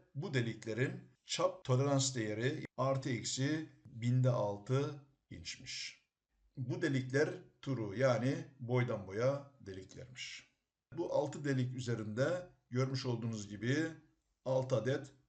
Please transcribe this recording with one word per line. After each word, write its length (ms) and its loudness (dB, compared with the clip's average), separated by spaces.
bu 180 -4
deliklerin 760 -2
çap 400 0
tolerans 500 4
değeri 500 0
artı 320 0
eksi 600 0
binde 440 4
altı 720 0
inçmiş. 760 -12
Bu 240 -4
delikler 480 4
turu, 340 -2
yani 500 2
boydan 480 0
boya 520 0
deliklermiş. 920 -12
Bu 160 -4
altı 300 0
delik 320 2
üzerinde 760 -2
görmüş 360 0
olduğunuz 420 -2
gibi 400 0
altı 300 2
adet 360 0